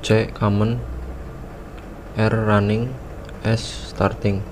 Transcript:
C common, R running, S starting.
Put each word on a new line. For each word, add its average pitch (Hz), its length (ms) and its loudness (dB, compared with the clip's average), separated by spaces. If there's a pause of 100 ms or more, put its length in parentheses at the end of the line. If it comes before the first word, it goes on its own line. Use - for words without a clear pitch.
C 110 240 4
common, 107 480 2 (1400)
R 110 160 4
running, 110 640 4 (480)
S - 480 0
starting. 98 480 0 (140)